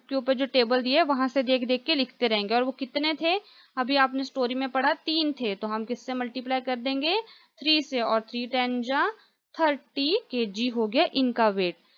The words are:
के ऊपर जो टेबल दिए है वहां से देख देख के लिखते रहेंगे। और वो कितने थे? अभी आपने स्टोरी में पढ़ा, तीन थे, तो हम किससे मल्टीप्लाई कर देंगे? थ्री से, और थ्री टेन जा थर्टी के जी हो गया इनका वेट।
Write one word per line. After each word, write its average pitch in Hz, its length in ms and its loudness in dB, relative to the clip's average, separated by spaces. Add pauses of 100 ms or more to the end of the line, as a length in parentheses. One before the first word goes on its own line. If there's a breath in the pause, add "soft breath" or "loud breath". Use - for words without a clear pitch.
के 269 60 -2
ऊपर 269 180 0
जो 262 140 -2
टेबल 254 340 2
दिए 254 160 2
है 339 80 6
वहां 262 220 0
से 262 160 0
देख 254 220 2
देख 247 200 0
के 320 100 2
लिखते 247 320 0
रहेंगे। 208 280 0
और 247 80 2
वो 262 100 -2
कितने 294 420 -2
थे? 330 200 0 (420 soft breath)
अभी 254 200 0
आपने 269 260 2
स्टोरी 254 320 -4
में 262 140 -2
पढ़ा, 262 260 2
तीन 311 380 -2
थे, 233 220 -4
तो 214 120 -6
हम 220 180 -4
किससे 240 280 -8
मल्टीप्लाई 254 480 -4
कर 254 160 -4
देंगे? 277 420 -2 (400 loud breath)
थ्री 302 220 2
से, 254 200 -4
और 220 200 0
थ्री 240 260 -6
टेन 247 360 -2
जा 277 240 0 (480 soft breath)
थर्टी 294 600 0 (160)
के 240 160 0
जी 214 220 -2
हो 226 180 0
गया 269 280 2
इनका 240 360 2
वेट। 185 240 -2 (220 soft breath)